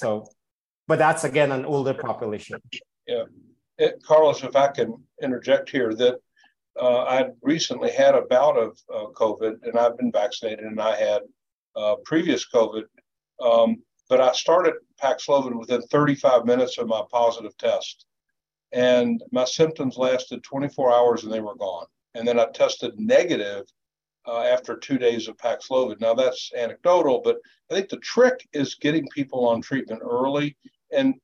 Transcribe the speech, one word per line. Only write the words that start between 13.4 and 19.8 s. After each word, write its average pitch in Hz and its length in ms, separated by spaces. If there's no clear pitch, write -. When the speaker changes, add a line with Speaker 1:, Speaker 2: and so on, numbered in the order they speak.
Speaker 2:
um, 117 340
but 127 120
I 123 120
started 170 420
Paxlovid 135 560
within 117 240
thirty-five 139 640
minutes 123 340
of 113 100
my 110 140
positive 117 460
test, - 480
and 123 580
my 123 140
symptoms 156 540